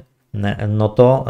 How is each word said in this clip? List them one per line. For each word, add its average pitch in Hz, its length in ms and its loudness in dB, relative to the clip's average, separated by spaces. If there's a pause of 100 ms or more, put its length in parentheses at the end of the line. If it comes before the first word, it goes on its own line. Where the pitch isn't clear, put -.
(340)
n-, 104 440 -4
no 107 120 0
to 127 400 2